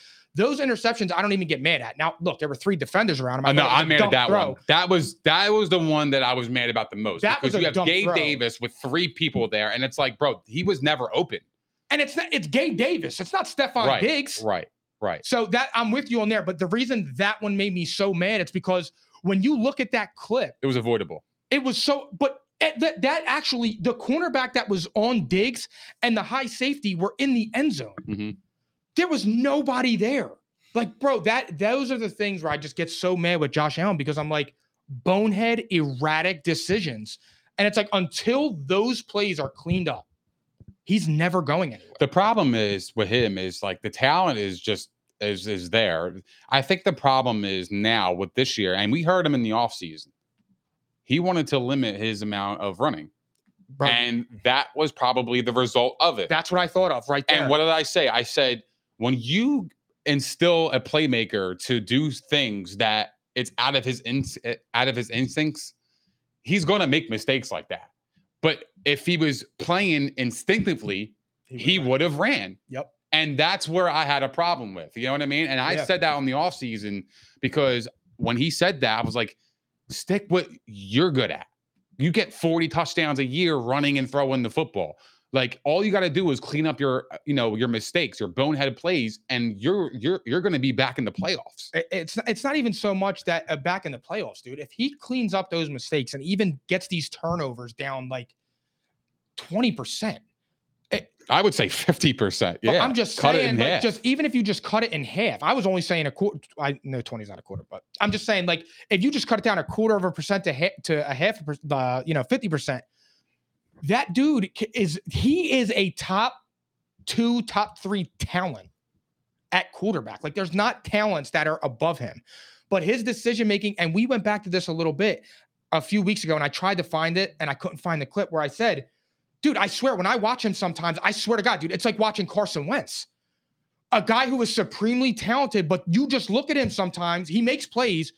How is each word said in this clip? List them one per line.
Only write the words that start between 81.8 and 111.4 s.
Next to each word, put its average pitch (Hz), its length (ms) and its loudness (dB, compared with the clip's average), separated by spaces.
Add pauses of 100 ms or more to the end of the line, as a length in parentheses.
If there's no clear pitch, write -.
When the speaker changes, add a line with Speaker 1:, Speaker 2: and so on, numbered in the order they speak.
Speaker 2:
You 156 120 2
get 196 220 0
forty 165 340 0
touchdowns 151 520 0
a 139 60 0
year 156 320 0
running 139 420 2
and 131 120 -2
throwing 135 320 2
the 113 80 -2
football. 95 460 -2 (380)
Like, 127 300 0
all 160 200 2
you 214 60 2
gotta 185 200 2
do 175 200 2
is 131 100 0
clean 156 260 -2
up 135 120 -2
your, 131 320 0
uh, - 140 -12
you 147 80 -2
know, 117 240 0
your 123 120 0
mistakes, 120 520 -2
your 101 80 -4
boneheaded 135 480 0
plays, 143 440 -2 (100)
and 117 280 -2
you're, 165 360 0
you're, 147 320 -2
you're 156 160 0
gonna 175 160 0
be 131 140 0
back 127 260 0
in 127 80 0
the 98 60 -4
playoffs." - 640 -6
Speaker 1:
It, 165 160 -2
it's, 175 360 -6
it's 226 180 -4
not 285 120 0
even 233 160 0
so 202 220 -2
much 190 300 -2
that, 170 260 -2
uh, 156 60 -2
back 175 300 -4
in 143 60 -8
the 120 60 -12
playoffs, 165 440 -10
dude. 127 160 -14
If 143 140 -16
he 277 220 -4
cleans 240 400 -4
up 190 160 -2
those 165 200 -2
mistakes 135 420 -4
and 135 100 -10
even 185 460 0
gets 180 200 0
these 165 220 -4
turnovers 131 640 -6
down, 135 360 -8
like, 123 240 -10 (1040)
twenty 214 360 0
percent, - 480 -8 (680)
it - 200 -4 (200)
Speaker 2:
I 151 100 6
would 202 140 4
say 113 120 2
fifty - 460 2
percent. 95 500 0
Speaker 1:
But 113 120 4
Speaker 2:
Yeah. 190 100 4
Speaker 1:
I'm 262 80 0
just 226 260 -2
Speaker 2:
Cut 156 160 6
it - 40 4
Speaker 1:
saying, 247 120 2
Speaker 2:
in 233 80 0
Speaker 1:
like, 226 100 4
Speaker 2:
half. 170 140 0
Speaker 1:
just, 226 220 -2
even 277 220 0
if 240 80 -2
you 240 80 2
just 202 200 -2
cut 226 220 0
it 226 80 -4
in 147 100 -4
half, 156 400 -2
I 190 120 4
was 196 120 0
only 185 140 2
saying 170 240 0
a 139 60 -2
quar-, 190 280 -2 (220)
I 143 240 -2
know 131 160 -6
twenty 113 220 -10
is 101 80 -16
not 92 80 -18
a - 40 -20
quarter, - 280 -14
but 110 140 -14 (180)
I'm 208 80 2
just 202 160 -4
saying, 196 180 2
like, 170 220 -2 (240)
if 190 120 2
you 277 80 2
just 285 160 -2
cut 220 120 2
it - 60 -4
down 208 120 2
a 156 80 0
quarter 220 320 0
of 185 80 0
a 180 80 0
percent 196 320 -2
to 160 80 0
ha-, 156 300 -2
to 147 280 -2
a 135 40 -4
half 196 260 0